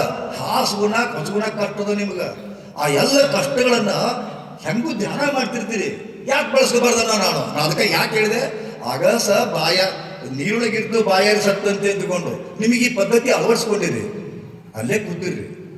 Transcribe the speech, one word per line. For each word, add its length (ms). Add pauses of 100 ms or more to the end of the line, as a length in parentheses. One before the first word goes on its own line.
(380)
ಹಾಸು 400
ಗುಣ, 140
ಕೊಚ್ಚು 420
ಗುಣ 80
ಕಷ್ಟ 400
ಅದ 160
ನಿಮ್ಗೆ. 540 (260)
ಆ 100
ಎಲ್ಲ 440
ಕಷ್ಟಗಳನ್ನ 580 (800)
ಹೆಂಗೂ 260
ಧ್ಯಾನ 260 (140)
ಮಾಡ್ತಿರ್ತೀರಿ. 840 (100)
ಯಾಕೆ 260
ಬಳಸ್ಕೋಬಾರ್ದಲ್ಲ 560
ನಾನು? 300
ನಾನು 200
ಅದಕ್ಕೆ 320
ಯಾಕೆ 240
ಹೇಳಿದೆ? 560 (200)
ಅಗಸ 380
ಬಾಯ, 480 (600)
ನೀರೊಳಗಿದ್ದು 680
ಬಾಯಾರಿ 360
ಸತ್ತಂತೆ 540
ಅಂದ್ಕೊಂಡು 680
ನಿಮಗೆ 180
ಈ 140
ಪದ್ಧತಿ 380
ಅಳವಡಿಸ್ಕೊಂಡಿರಿ, 840 (640)
ಅಲ್ಲೇ 240
ಕೂತಿರ್ರಿ. 600 (180)